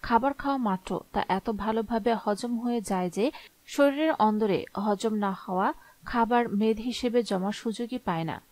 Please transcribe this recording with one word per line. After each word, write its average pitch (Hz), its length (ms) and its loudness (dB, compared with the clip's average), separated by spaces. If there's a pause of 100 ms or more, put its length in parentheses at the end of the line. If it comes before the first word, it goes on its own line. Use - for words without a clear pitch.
খাবার 240 320 2
খাওয়া 277 240 -2
মাত্র 196 340 -2 (220)
তা 214 160 0
এত 190 200 0
ভালোভাবে 220 640 -2 (120)
হজম 214 360 -2
হয়ে 240 220 -2
যায় 185 280 -2
যে 190 160 0 (400)
শরীরের 285 460 2
অন্দরে 214 480 2 (260)
হজম 214 280 0 (120)
না 196 60 0
হওয়া 190 360 -2 (380)
খাবার 240 440 2
মেদ 214 300 2
হিসেবে 240 440 0
জমার 196 380 -2
সুযোগই 233 460 -4
পায় 165 220 0
না। - 60 -4 (160)